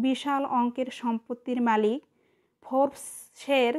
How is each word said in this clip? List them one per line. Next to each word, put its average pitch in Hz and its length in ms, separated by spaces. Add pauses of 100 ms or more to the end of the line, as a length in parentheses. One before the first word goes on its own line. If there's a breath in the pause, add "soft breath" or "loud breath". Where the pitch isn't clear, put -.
বিশাল 269 400 (160)
অঙ্কের 240 320
সম্পত্তির 247 680
মালিক। 226 380 (680)
ফোর্বসের 262 1120